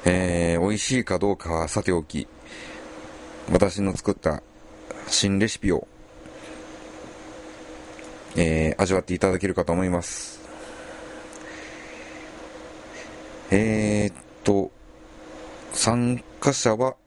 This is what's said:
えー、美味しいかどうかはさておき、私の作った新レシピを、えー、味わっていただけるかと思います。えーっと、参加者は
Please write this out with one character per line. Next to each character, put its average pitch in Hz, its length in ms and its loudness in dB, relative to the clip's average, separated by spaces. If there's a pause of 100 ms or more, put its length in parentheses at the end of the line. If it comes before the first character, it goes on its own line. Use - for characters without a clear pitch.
え 87 520 4
ー、 85 40 4
美 101 140 4
味 104 40 -2
し 127 220 2
い - 40 -4
か 92 140 0
ど 98 140 4
う 90 40 2
か 85 160 -4
は 82 140 2
さ - 160 0
て - 80 2
お 85 140 4
き、 - 240 -4 (1200)
私 92 320 4
の 95 140 2
作 - 160 0
っ - 20 0
た 76 260 0 (680)
新 98 320 4
レ 110 80 4
シ - 100 -4
ピ 95 140 2
を、 64 160 0 (2500)
え 80 420 4
ー、 - 20 -4
味 95 140 6
わ 92 60 4
っ - 20 -14
て 92 120 -2
い 87 40 -2
た 95 140 4
だ 92 80 2
け 95 80 2
る 92 60 0
か 87 100 2
と 85 80 2
思 90 120 2
い 92 40 2
ま 87 140 2
す。 - 320 -8 (3250)
え 104 600 4
ー - 20 -16
っ - 40 -16 (260)
と、 98 280 4 (1000)
参 120 500 2 (180)
加 143 120 4
者 113 240 4
は 131 200 2 (100)